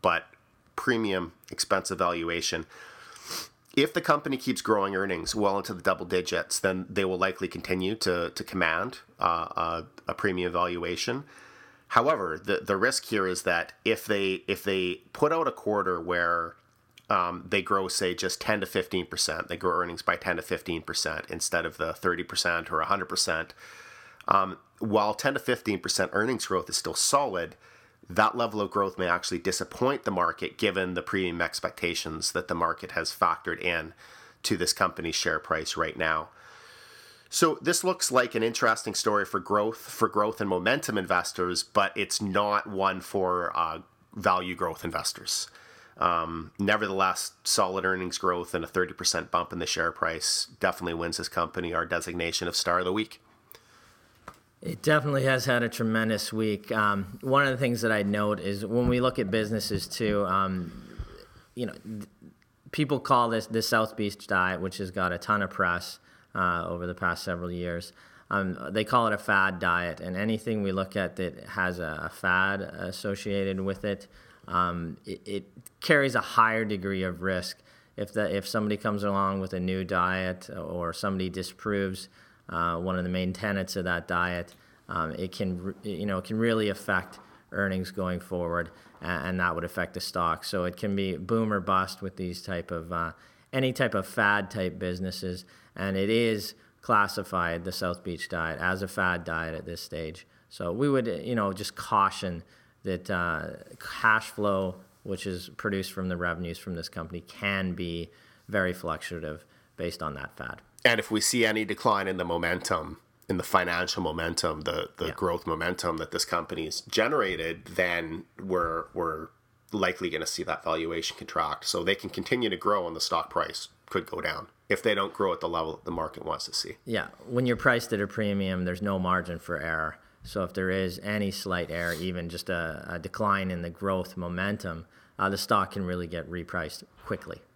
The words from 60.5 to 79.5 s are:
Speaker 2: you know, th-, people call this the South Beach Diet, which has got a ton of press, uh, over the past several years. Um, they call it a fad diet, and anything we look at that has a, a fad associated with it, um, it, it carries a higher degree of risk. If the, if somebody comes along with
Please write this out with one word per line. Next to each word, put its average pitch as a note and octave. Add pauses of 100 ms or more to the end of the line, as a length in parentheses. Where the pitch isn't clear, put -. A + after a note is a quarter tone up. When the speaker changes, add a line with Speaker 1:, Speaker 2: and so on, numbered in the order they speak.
Speaker 2:
you A#2+
know, - (100)
th-, G#2 (640)
people C#3+
call A#2+
this A2+
the A2+
South A2
Beach G#2
Diet, F#2
which F#2
has F#2+
got F#2
a F2
ton G#2
of F#2
press, F2+ (340)
uh, F2
over F2
the F2+
past F2
several F2
years. F2 (380)
Um, F#2+ (140)
they G#2+
call A#2
it G#2+
a G2+
fad F#2+
diet, F2
and F2+
anything G#2+
we G2
look F#2+
at F#2
that F2+
has F2+
a, D#2
a D#2+
fad F#2+
associated G2
with F#2+
it, G2 (400)
um, F2
it, G2
it G2+ (360)
carries C#3
a A2
higher A2+
degree G2
of F2
risk. F#2 (380)
If G#2
the, G2+
if F#2+
somebody G#2+
comes G#2
along G2
with F#2+